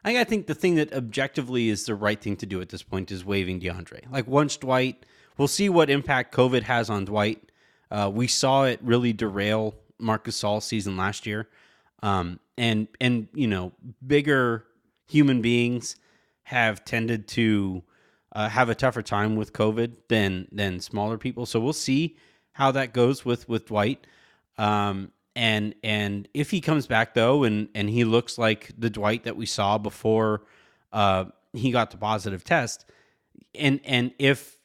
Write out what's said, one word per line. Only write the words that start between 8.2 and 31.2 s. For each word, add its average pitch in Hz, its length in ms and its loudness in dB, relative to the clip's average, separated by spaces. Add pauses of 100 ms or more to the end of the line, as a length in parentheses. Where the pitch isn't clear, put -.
saw 135 380 2
it 120 180 0
really 120 300 4
derail 107 600 -2 (240)
Marc 110 260 -2
Gasol's 107 400 -4
season 101 320 -4
last 95 300 -4
year. 107 220 -8 (540)
Um, 92 380 -2 (160)
and, 110 320 0 (120)
and, 123 340 0
you 143 120 0
know, 90 260 -2 (340)
bigger 135 580 2 (440)
human 139 340 4
beings 120 540 0 (480)
have 113 400 0
tended 113 440 -4
to, 101 540 0 (500)
uh, 107 160 -4
have 117 200 2
a 113 80 -2
tougher 120 260 0
time 107 320 0
with 107 180 -4
covid 117 440 0 (120)
than, 98 440 0
than 98 260 -4
smaller 107 400 -6
people. 123 280 -8
So 117 120 -2
we'll 127 140 0
see 151 440 -2 (360)
how 135 180 2
that 127 240 -2
goes 123 300 2
with, 120 240 -2
with 113 180 -4
Dwight. 107 400 -2 (500)
Um, 101 540 -2 (240)
and, 107 480 0
and 104 500 -2
if 143 180 -4
he 185 100 0
comes 151 260 0
back, 113 280 0
though, 127 280 4
and, 107 320 0
and 104 160 -2
he 117 140 2
looks 113 340 2
like 110 400 0
the 117 100 -2
Dwight 107 360 -2
that 117 120 -6
we 110 100 -6
saw 104 320 0
before, 107 680 0 (480)
uh, 95 320 2 (280)